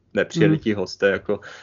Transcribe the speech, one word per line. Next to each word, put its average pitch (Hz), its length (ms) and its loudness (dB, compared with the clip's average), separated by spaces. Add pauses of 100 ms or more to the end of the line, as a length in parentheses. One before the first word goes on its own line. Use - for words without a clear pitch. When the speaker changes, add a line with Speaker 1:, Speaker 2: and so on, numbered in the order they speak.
(140)
Speaker 1:
nepřijeli 101 440 2
Speaker 2:
Mm. - 60 -10
Speaker 1:
ti 110 100 0
hosté, 98 360 0
jako, 98 300 -2 (240)